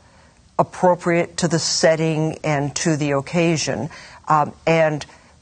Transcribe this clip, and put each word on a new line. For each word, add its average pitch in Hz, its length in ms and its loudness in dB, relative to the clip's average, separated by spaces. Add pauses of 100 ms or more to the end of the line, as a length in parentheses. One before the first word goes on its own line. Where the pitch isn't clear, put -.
(600)
appropriate 175 800 0
to 175 100 0
the 165 100 0
setting 160 840 0
and 143 320 -2
to 160 200 0
the 147 160 -2
occasion. 147 760 -2 (380)
Um, 147 260 2 (140)
and 160 360 2 (380)